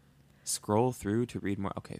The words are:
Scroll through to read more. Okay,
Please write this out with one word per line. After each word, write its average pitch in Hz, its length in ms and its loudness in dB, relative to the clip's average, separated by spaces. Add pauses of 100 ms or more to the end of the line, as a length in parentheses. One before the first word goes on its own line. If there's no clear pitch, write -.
(440)
Scroll 117 480 2
through 113 340 0
to - 140 -6
read 98 180 0
more. 95 180 -2
Okay, - 240 -8